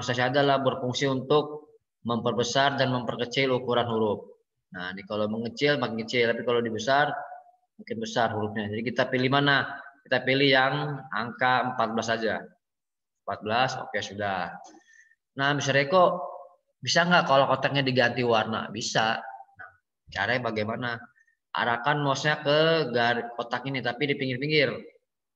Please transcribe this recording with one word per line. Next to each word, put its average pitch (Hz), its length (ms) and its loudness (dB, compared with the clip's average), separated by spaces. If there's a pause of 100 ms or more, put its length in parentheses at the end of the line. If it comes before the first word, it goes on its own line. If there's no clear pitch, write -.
size 123 160 0
adalah 135 400 2
berfungsi 123 480 -2
untuk 143 560 0 (400)
memperbesar 120 720 0
dan 127 160 0
memperkecil 120 560 -2
ukuran 120 400 0
huruf. 110 320 0 (480)
Nah, 92 240 -10
ini 98 80 -12
kalau 107 240 -2
mengecil 120 560 -2
makin 113 240 -4
kecil, 117 240 2
tapi 120 160 -6
kalau 120 160 2
dibesar 131 480 0 (640)
makin - 240 -12
besar 110 320 0
hurufnya. 107 400 -4
Jadi 107 160 -4
kita 127 240 0
pilih 127 160 0
mana? 143 400 2 (400)
Kita 127 160 0
pilih 135 240 4
yang 139 480 2 (160)
angka 120 640 0
empat 113 160 0
belas 113 160 -2
saja. 113 320 -2 (880)
Empat 98 160 -6
belas, 120 400 0
oke, - 160 -6
sudah. 98 560 -4 (760)
Nah, 139 240 0
Mister 135 240 -2
Eko, 175 400 4 (640)
bisa 170 240 2
nggak 175 160 6
kalau 139 240 6
kotaknya 135 320 0
diganti 127 400 2
warna? 110 480 0
Bisa. 113 480 0 (400)
Nah, - 140 -20 (420)
caranya 113 400 -2
bagaimana? 110 380 -4 (680)
Arahkan 147 480 0
mouse-nya 147 400 0
ke 156 480 4
gar-, 117 480 0
kotak 120 240 -4
ini, 135 160 -4
tapi 120 320 -2
di 139 80 -2
pinggir-pinggir. 131 560 0 (600)